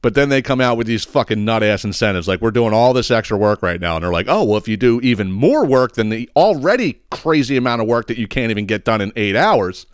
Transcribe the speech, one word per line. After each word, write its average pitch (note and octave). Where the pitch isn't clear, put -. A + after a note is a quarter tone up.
But A#2
then C#3
they C3+
come C3
out A#2+
with A#2
these A2+
fucking A2
nut-ass G#2+
incentives. F#2+
Like, F#2
"We're A2+
doing A2+
all B2
this B2
extra A2
work G#2
right F2
now." E2+
And D#2+
they're F2
like, G2+
"Oh, F#3+
well, G#2
if G2+
you A2
do A#2+
even G#2
more G#3
work B2+
than G#2+
the A2+
already F3+
crazy C#3
amount A#2+
of A2
work A#2
that A#2+
you G#2+
can't A#2
even G#2
get G2+
done A2+
in G2+
eight G#2
hours, B2